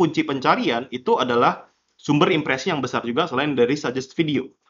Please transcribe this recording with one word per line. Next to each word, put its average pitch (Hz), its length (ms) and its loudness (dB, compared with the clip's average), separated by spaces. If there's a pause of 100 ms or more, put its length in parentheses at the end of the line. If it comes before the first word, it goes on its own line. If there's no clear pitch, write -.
kunci 156 240 2
pencarian 143 640 0
itu 220 320 -2
adalah 127 480 0 (320)
sumber 151 320 2
impresi 147 400 -2
yang 147 80 -4
besar 123 240 -4
juga 127 240 -2
selain 139 240 -2
dari 131 240 2
suggest 131 400 -6
video. 151 320 0 (220)